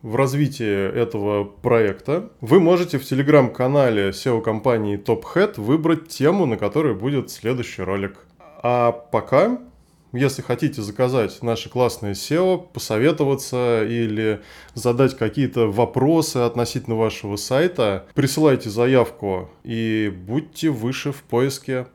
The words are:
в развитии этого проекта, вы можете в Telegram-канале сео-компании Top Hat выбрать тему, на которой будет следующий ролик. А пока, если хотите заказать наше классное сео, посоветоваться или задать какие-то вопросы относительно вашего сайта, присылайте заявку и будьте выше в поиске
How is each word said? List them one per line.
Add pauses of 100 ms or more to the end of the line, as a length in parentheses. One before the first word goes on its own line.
в
развитии
этого
проекта, (100)
вы
можете
в
Telegram-канале
сео-компании
Top (100)
Hat
выбрать
тему,
на
которой
будет
следующий
ролик. (360)
А
пока, (540)
если
хотите
заказать
наше
классное
сео,
посоветоваться
или (340)
задать
какие-то
вопросы
относительно
вашего
сайта,
присылайте
заявку (160)
и
будьте
выше
в
поиске